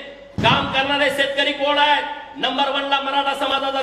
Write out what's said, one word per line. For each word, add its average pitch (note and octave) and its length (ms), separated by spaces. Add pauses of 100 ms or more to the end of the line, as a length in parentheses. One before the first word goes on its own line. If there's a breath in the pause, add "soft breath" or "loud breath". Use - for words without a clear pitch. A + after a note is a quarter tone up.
(420)
काम C#4 300
करणारे C#4 380
शेतकरी C#4 420
कोण C#4+ 260
आहेत? C#4+ 240 (340)
नंबर C4+ 340
वन C#4 120
ला C#4 180
मराठा C#4 340
समाजाचा C4+ 480